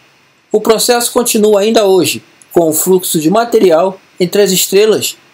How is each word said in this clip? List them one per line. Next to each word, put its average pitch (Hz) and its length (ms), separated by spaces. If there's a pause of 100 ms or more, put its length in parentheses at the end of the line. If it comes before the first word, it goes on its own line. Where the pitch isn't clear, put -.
(520)
O 214 80
processo 233 520
continua 214 480
ainda 226 240
hoje, 175 380 (300)
com 170 160
o 151 40
fluxo 185 460
de 156 100
material 190 680 (220)
entre 185 220
as 185 100
estrelas, 190 640 (180)